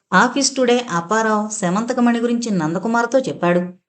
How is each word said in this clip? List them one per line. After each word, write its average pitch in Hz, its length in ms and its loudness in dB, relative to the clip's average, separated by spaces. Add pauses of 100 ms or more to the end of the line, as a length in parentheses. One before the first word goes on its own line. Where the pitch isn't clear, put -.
(140)
ఆఫీస్ 240 420 2
టుడే 240 340 2
అప్పారావు 214 640 -2
శమంతకమణి 233 640 0
గురించి 240 320 -2
నందకుమార్తో 196 680 0
చెప్పాడు. 175 540 0 (160)